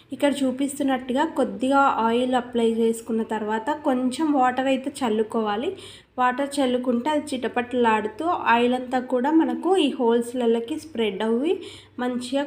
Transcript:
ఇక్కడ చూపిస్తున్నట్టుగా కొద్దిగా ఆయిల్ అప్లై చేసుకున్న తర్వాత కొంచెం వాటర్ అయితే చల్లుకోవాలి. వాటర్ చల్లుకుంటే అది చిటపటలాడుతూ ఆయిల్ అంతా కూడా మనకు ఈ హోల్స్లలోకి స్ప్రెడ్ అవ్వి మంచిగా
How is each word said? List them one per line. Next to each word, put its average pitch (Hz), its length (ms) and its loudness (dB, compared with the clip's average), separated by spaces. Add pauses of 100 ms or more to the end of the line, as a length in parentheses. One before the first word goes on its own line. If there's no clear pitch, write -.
(140)
ఇక్కడ 277 260 2
చూపిస్తున్నట్టుగా 262 840 0 (140)
కొద్దిగా 262 440 2 (240)
ఆయిల్ 254 360 2
అప్లై 233 260 0 (140)
చేసుకున్న 226 400 0 (120)
తర్వాత 214 360 -4 (180)
కొంచెం 254 400 0 (120)
వాటర్ 254 340 2
అయితే 262 160 -2 (100)
చల్లుకోవాలి. 220 680 -2 (500)
వాటర్ 247 380 0
చల్లుకుంటే 247 560 0
అది 302 180 0
చిటపటలాడుతూ 240 920 0 (280)
ఆయిల్ 247 260 2
అంతా 254 200 -4 (140)
కూడా 254 180 0
మనకు 285 380 2 (160)
ఈ - 20 4 (120)
హోల్స్లలోకి 233 840 0
స్ప్రెడ్ 208 440 -4
అవ్వి 262 280 0 (480)
మంచిగా 254 440 -2